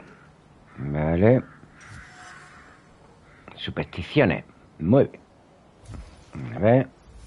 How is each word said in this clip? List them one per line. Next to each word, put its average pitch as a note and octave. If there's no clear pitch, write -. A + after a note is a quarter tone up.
Vale. D#2+
Supersticiones. -
Muy A2
bien. -
A -
ver. B2